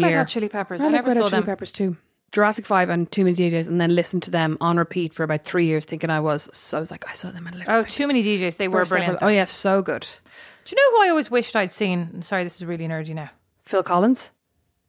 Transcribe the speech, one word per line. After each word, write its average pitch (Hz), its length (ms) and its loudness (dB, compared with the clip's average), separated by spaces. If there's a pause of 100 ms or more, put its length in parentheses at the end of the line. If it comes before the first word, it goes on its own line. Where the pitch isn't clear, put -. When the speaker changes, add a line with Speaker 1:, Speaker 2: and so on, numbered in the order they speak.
Speaker 1:
Red 170 80 4
Speaker 2:
year. 165 80 2
Speaker 1:
Hot - 80 0
Chili 214 220 -4
Peppers. 190 320 -6
Speaker 2:
I - 20 2
Speaker 1:
I 302 60 2
Speaker 2:
like 302 40 4
Speaker 1:
never 254 140 2
Speaker 2:
Red 247 80 4
Speaker 1:
saw 233 80 4
Speaker 2:
Hot 202 80 2
Chili 190 100 2
Speaker 1:
them. 180 60 -4
Speaker 2:
Peppers 190 240 -6
too. 185 260 -2 (340)
Jurassic 208 360 2
Five 185 240 2
and 170 200 -2
Too 196 120 2
Many 180 120 4
D 175 140 2
Js, 165 180 0
and 170 140 0
then 170 140 2
listened 175 260 0
to - 80 -10
them 160 320 0
on 170 160 2
repeat 170 380 -2
for 160 80 -4
about 156 200 -2
three 175 220 0
years, 156 200 0
thinking 165 260 -4
I 156 80 0
was, 151 340 -2
so - 240 -8
I - 20 -2
was 160 120 -8
like, - 180 -16
"I - 40 -12
saw 185 180 -10
them 170 160 -14
in 175 80 -14
Electric 180 200 -2
Speaker 1:
Oh, 226 60 4
Speaker 2:
Picnic." 214 140 -6
Speaker 1:
Too 285 100 0
Many 269 160 2
D 208 160 2
Js. 180 200 -2
They 196 100 0
were 185 140 2
Speaker 2:
First 175 100 -2
ever. 185 80 4
Speaker 1:
brilliant. 175 240 0
Speaker 2:
Oh, 196 60 4
yeah, 196 160 4
so 196 360 0
good. 147 240 -4 (600)
Speaker 1:
Do - 100 -12
you 539 160 6
know 466 80 4
who 403 80 6
I - 20 4
always 311 220 0
wished 233 240 0
I'd 196 160 0
seen? 175 420 -2
And 175 100 -10
sorry, 185 200 -2
this 175 140 -10
is 180 80 -14
really 165 220 -6
nerdy 160 280 -6
now. 151 160 -12 (320)
Speaker 2:
Phil 190 180 0
Collins? 190 480 2 (600)